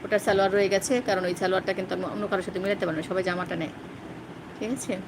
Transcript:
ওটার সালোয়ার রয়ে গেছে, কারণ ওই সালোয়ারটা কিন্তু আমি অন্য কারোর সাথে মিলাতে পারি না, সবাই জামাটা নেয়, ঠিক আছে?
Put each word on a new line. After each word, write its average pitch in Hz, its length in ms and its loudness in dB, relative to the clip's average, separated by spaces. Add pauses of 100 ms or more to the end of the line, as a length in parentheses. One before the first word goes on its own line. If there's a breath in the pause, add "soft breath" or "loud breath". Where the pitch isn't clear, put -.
ওটার 208 160 4
সালোয়ার 196 340 4
রয়ে 196 160 6
গেছে, 220 360 2
কারণ 185 200 2
ওই 180 140 2
সালোয়ারটা 185 340 2
কিন্তু 185 220 -2
আমি 185 80 -2
অন্য 202 240 -2
কারোর 190 160 0
সাথে - 160 -4
মিলাতে 196 260 0
পারি 160 120 0
না, 156 60 -2
সবাই 185 200 0
জামাটা 180 320 0
নেয়, 165 140 -4 (920)
ঠিক 214 120 -2
আছে? 254 260 -2 (100)